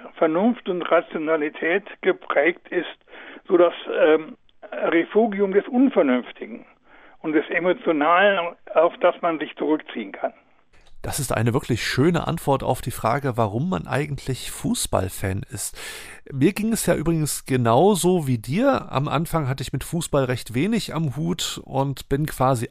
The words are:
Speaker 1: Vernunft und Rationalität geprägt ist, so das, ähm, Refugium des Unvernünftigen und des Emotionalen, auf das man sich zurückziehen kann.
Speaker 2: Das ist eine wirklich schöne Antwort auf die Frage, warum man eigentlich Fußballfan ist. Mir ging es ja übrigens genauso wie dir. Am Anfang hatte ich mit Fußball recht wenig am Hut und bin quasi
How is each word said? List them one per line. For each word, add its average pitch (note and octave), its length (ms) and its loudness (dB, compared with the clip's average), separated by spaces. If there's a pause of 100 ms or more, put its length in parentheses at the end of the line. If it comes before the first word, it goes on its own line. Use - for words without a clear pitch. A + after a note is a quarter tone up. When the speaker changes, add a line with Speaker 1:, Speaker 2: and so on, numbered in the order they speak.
(160)
Speaker 1:
Vernunft F3+ 520 0
und F3+ 140 -2
Rationalität D#3+ 1000 0 (160)
geprägt - 680 0
ist, - 300 -6 (480)
so F#3+ 100 4
das, E3+ 180 6 (220)
ähm, D#3 400 4 (360)
Refugium G3 800 2
des G3 160 2
Unvernünftigen D3 1000 2 (540)
und D#3 140 -2
des D3+ 160 0
Emotionalen, E3+ 1080 2 (180)
auf E3+ 240 4
das F3 240 4
man E3 160 -2
sich D3 160 -10
zurückziehen C#3+ 560 -4
kann. - 220 -6 (680)
Speaker 2:
Das - 200 -6
ist B2+ 100 -4
eine A2+ 240 2
wirklich - 300 -2
schöne D#3+ 420 2
Antwort D3 380 -2
auf B2+ 160 -2
die C3+ 100 -8
Frage, B2 460 -2
warum A#2+ 340 0
man F3+ 160 -4
eigentlich C3+ 640 -6
Fußballfan G2 960 -4
ist. - 300 -10 (520)
Mir C#3+ 220 2
ging A3 200 -2
es - 140 0
ja E3 80 4
übrigens D#3+ 520 -2
genauso D3+ 800 4
wie B2+ 100 2
dir. G#3+ 540 0
Am C#3 160 -2
Anfang D#3 420 -2
hatte C3+ 140 -4
ich - 100 -10
mit C3+ 120 -4
Fußball D3+ 400 0
recht A#2 300 -4
wenig F#3+ 400 -2
am D3 220 -4
Hut E3+ 480 -4
und C3+ 440 -4
bin D3 180 0
quasi B2+ 440 0